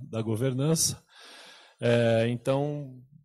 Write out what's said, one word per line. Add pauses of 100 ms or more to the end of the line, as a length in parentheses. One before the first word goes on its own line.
da
governança. (800)
É,
então, (220)